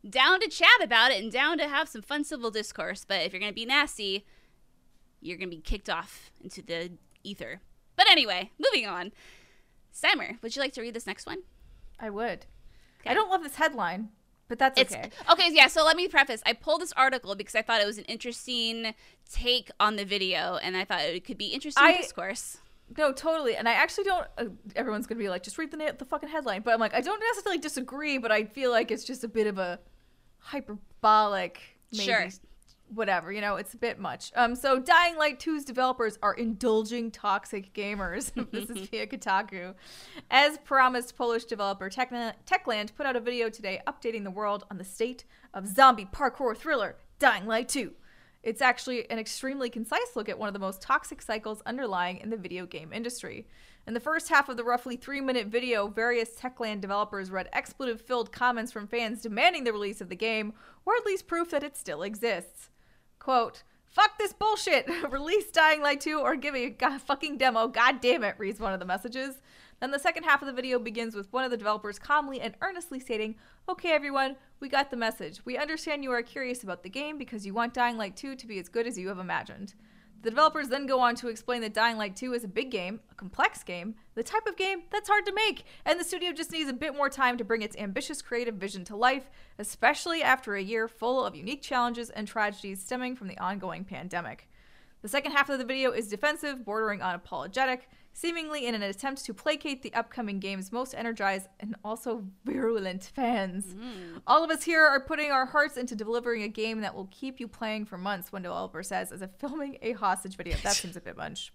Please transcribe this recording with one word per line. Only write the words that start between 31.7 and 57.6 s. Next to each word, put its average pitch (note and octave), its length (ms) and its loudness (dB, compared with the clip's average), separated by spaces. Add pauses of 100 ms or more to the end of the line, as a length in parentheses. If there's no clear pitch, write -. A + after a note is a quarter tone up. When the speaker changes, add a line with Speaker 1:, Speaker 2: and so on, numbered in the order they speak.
Speaker 2:
maybe, G#3+ 140 -4
Speaker 1:
Sure. G#3 240 2 (640)
Speaker 2:
Whatever, F#3+ 380 0
you G#3 100 -6
know, G3+ 140 0
it's G3+ 180 -8
a A#3 40 -18
bit A#3 220 -4
much. D#3+ 360 -8
Um, A#3+ 200 4
so C4 240 2
Dying E4+ 380 6
Light D4+ 220 2
two's D4+ 260 -4
developers B3 560 0
are G3+ 120 2
indulging A3+ 760 0
toxic G3+ 640 -4
gamers. G3+ 600 -4
<laughs> B3+ 160 -6
This A3 180 -6
is G3 180 -8
Speaker 1:
<laughs> - 20 -16
Speaker 2:
via G#3+ 180 -6
Kotaku. F#3+ 680 -4 (560)
As D4 300 6
promised, B3+ 560 4
Polish A#3 300 0
developer G3 440 -2
Techna-, A#3+ 440 -4 (120)
Techland A#3+ 500 -2
put D4 100 -6
out B3+ 100 0
a A#3+ 40 2
video A#3 300 -2
today G#3 380 -6
updating A3+ 360 -4
the F#3+ 80 -8
world G#3 380 -2
on G3 80 -10
the F3 60 -10
state B3 420 -4 (280)
of G3 140 -8
zombie G#3+ 440 8
parkour C#4+ 440 0
thriller C4+ 400 -2 (240)
Dying A#3+ 260 6
Light A3+ 240 0
two. A#3+ 240 -2 (500)
It's A3+ 180 -2
actually B3 480 2
an A3+ 100 -2
extremely C4 500 -4
concise D#4 460 -2
look A3 120 -4
at G3+ 100 -4
one G#3 120 -4
of G3 40 -6
the G3+ 60 -8
most G3 220 -6
toxic D4 400 0
cycles A3 440 -6
underlying F#3+ 520 -2
in G#3 120 -10
the A3+ 60 -4
video F3+ 300 -8
game D#3+ 260 -14
industry. - 560 -10 (400)
In A3+ 60 -8
the A3+ 80 -4
first D#4+ 280 -2
half C#4+ 200 6
of A#3+ 80 -6
the A#3 80 -4
roughly B3 320 0
three-minute C4 500 -2
video, A3+ 400 2
various A3+ 480 0
Techland A3+ 460 -6
developers G3 500 -2
read F#3 220 -4
expletive-filled B3 800 -2